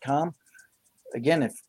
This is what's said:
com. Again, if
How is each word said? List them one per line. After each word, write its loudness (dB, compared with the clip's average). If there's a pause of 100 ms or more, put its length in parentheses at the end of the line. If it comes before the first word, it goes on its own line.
com. 0 (800)
Again, 2
if -4